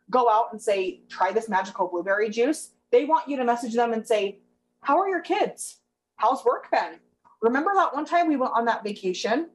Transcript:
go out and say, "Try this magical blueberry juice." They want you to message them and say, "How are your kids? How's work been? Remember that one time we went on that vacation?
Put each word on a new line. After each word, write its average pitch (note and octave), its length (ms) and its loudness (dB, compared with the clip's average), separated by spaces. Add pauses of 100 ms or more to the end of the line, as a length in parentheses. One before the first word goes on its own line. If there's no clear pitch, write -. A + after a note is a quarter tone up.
(100)
go A#3+ 200 4
out G#3+ 220 2
and G#3+ 80 -12
say, G3 480 -2
"Try F#3+ 240 -2
this A3 160 -2
magical G3 400 -2
blueberry G3 400 -2
juice." A#3+ 420 -2 (200)
They B3+ 160 4
want D#4+ 220 2
you C#4 100 -4
to B3+ 60 -2
message A#3+ 300 -2
them A#3 180 2
and A3 140 -4
say, G3+ 320 0 (440)
"How D4 160 2
are G4 100 2
your F4+ 120 -2
kids? - 600 -4 (360)
How's C4 280 0
work - 260 0
been? E3+ 300 -2 (420)
Remember C#4 320 2
that F4 200 2
one D4 120 -4
time E4+ 220 2
we D4 80 2
went B3+ 180 -2
on A#3 120 0
that A3+ 180 0
vacation? G#3 720 -4